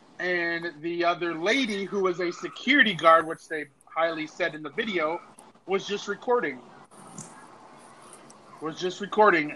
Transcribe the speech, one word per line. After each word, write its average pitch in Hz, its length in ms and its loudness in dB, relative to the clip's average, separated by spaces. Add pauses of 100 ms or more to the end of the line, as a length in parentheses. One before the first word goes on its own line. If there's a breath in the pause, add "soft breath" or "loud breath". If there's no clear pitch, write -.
(200)
And 170 600 -4
the 170 240 -2
other 170 280 0
lady, 202 520 0
who 196 180 -4
was 180 160 0
a 175 100 -2
security 220 640 2
guard, 165 320 6
which 160 220 -10
they 151 200 -8 (180)
highly 160 420 -2
said 165 260 -4
in 151 80 -12
the 147 100 -10
video, 175 500 -2 (460)
was 190 200 -2
just 202 220 -6
recording. 196 500 -2 (2000)
Was 151 180 -8
just 180 220 -6
recording. 185 540 4